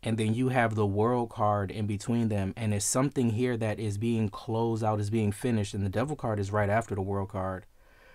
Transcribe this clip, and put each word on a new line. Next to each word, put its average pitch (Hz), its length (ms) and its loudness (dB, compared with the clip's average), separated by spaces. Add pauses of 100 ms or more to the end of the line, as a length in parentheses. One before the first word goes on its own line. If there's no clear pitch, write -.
And 113 160 0
then 110 160 2
you 127 140 2
have 120 260 2
the 107 120 2
World 113 440 2
card 104 400 0
in 107 160 -4
between 113 420 0
them. 98 280 0
And 107 180 0
it's 101 100 -2
something 131 460 2
here 120 260 0
that 110 220 -2
is 104 200 -4
being 110 320 2
closed 113 520 -2
out, 107 160 2
is 104 120 -2
being 110 200 2
finished. 110 440 -2
And 101 120 -2
the 98 40 -2
Devil 127 260 -2
card 110 240 -2
is 98 100 -2
right 104 180 2
after 107 280 0
the 98 60 -2
World 98 260 -2
card. 95 380 -6 (480)